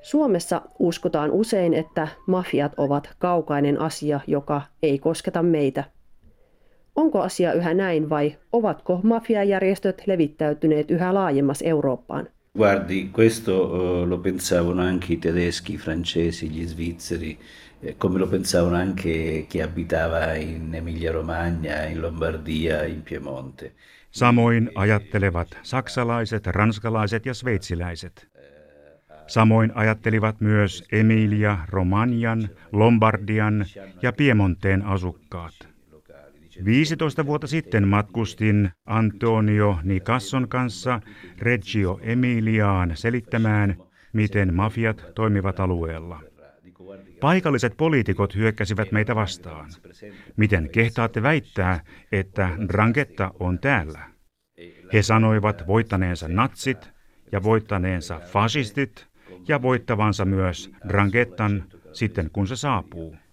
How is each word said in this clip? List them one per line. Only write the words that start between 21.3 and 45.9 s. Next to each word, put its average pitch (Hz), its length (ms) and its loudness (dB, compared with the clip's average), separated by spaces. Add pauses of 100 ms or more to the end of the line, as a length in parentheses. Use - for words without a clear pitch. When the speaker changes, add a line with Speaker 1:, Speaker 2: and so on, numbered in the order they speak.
Speaker 2:
in 80 100 -6
Lombardia, 80 800 -4
in 78 180 -8
Piemonte. 69 680 -12 (400)
Speaker 3:
Samoin 117 640 4
ajattelevat 101 720 0 (160)
saksalaiset, 117 840 -4
ranskalaiset 107 800 0
ja 131 80 -6
sveitsiläiset. 87 960 -6 (1000)
Samoin 110 480 4
ajattelivat 110 680 0
myös 104 500 2
Emilia, 107 680 4 (120)
Romagnan, 113 800 0 (220)
Lombardian 107 920 4 (360)
ja 123 120 0
Piemonteen 98 720 2
asukkaat. 87 680 -6 (1120)
Viisitoista 151 600 2
vuotta 147 220 -4
sitten 117 400 0
matkustin 104 840 2 (160)
Antonio 107 960 2
Nicasson 117 640 -2
kanssa 127 540 -4 (380)
Reggio 104 600 0
Emiliaan 110 920 2
selittämään, 107 840 0 (380)
miten 104 400 2
mafiat 110 520 -2 (100)
toimivat 101 440 0
alueella. 82 600 -4 (1000)